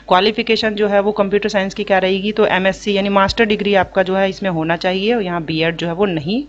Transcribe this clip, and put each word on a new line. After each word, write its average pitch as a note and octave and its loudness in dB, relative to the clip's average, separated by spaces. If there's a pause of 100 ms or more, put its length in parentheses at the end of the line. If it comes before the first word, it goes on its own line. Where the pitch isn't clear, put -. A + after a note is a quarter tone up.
Qualification A3 2
जो G#3 2
है G3+ 2
वो G3+ 2
कंप्यूटर G#3 0
science G3 -2
की G#3 -6
क्या G3 2
रहेगी, F#3+ 0
तो G#3+ 2
एमएससी F#3+ 0
यानी G3 0
master G3 2
degree G3+ 0
आपका F#3 2
जो F#3 -2
है G3 2
इसमें F#3+ -6
होना E3 -2
चाहिए, F#3+ 0
और A#3 0
यहाँ F3 -4
बीएड D#3+ -2
जो E3 -4
है E3+ -4
वो G3 0
नहीं F#3 -2